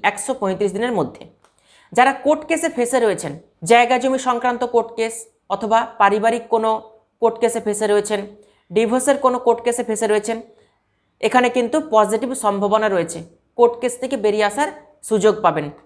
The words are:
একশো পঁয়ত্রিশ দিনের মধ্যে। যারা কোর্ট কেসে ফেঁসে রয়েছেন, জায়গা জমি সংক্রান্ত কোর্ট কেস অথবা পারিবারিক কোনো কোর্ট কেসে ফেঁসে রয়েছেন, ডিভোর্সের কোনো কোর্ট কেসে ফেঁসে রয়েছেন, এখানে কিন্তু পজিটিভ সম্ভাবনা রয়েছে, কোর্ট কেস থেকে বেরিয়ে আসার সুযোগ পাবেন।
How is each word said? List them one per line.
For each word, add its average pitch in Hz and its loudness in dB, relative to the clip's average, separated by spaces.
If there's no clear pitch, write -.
একশো 208 -4
পঁয়ত্রিশ 196 -2
দিনের 226 -4
মধ্যে। 139 -6
যারা 247 4
কোর্ট 302 2
কেসে 320 0
ফেঁসে 247 0
রয়েছেন, 180 -2
জায়গা 233 4
জমি 262 0
সংক্রান্ত 240 -2
কোর্ট 226 2
কেস 226 -4
অথবা 208 0
পারিবারিক 214 2
কোনো 220 2
কোর্ট 233 2
কেসে 226 0
ফেঁসে 208 -4
রয়েছেন, 208 0
ডিভোর্সের 240 2
কোনো 254 0
কোর্ট 233 0
কেসে 240 -2
ফেঁসে 220 -4
রয়েছেন, 214 0
এখানে 247 2
কিন্তু 247 0
পজিটিভ 220 2
সম্ভাবনা 208 0
রয়েছে, 180 -2
কোর্ট 240 4
কেস 247 -4
থেকে 262 -4
বেরিয়ে 208 0
আসার 277 -2
সুযোগ 208 4
পাবেন। 151 2